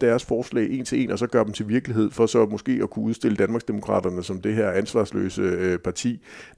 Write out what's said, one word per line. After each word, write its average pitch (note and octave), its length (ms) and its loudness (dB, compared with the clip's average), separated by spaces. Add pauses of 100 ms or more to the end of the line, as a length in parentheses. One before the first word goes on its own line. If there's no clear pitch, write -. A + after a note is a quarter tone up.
deres A#2+ 240 2
forslag A#2+ 460 -2
en C3 140 -4
til C3 180 0
en, G#2+ 80 -2
og G2+ 80 -2
så A#2+ 80 0
gøre A#2 160 4
dem G#2 100 -6
til G#2+ 160 -6
virkelighed, A2 420 2
for A#2 140 2
så A2+ 200 4
måske G#2 380 -2
at G2+ 60 -4
kunne A2 160 -4
udstille A2+ 320 0
Danmarksdemokraterne G2+ 840 0
som F#2 180 -8
det G#2+ 140 0
her G#2+ 160 2
ansvarsløse, G2 720 0
øh, F2+ 380 0
parti, G#2+ 420 -4 (360)